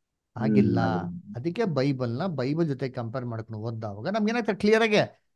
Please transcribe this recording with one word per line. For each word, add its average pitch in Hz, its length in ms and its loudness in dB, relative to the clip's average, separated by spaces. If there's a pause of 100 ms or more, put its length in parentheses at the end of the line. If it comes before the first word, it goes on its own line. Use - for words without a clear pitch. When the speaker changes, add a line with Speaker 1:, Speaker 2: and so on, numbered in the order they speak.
(360)
Speaker 1:
ಆಗಿಲ್ಲ. 110 440 4
Speaker 2:
ಹ್ಮ್, 107 300 0
ಹ್ಮ್. - 260 -12
Speaker 1:
ಅದಕ್ಕೆ 170 280 -2
ಬೈಬಲ್ನ 135 640 0
ಬೈಬಲ್ 151 400 -2
ಜೊತೆ 135 220 -4
ಕಂಪೇರ್ 120 360 -6
ಮಾಡ್ಕೊಂಡು 110 380 -8
ಓದಿದವಾಗ 110 460 -8
ನಮ್ಗೆ 208 220 0
ಏನಾಗ್ತದೆ 226 260 -2
ಕ್ಲಿಯರ್ 220 260 6
ಆಗಿ 214 140 4 (400)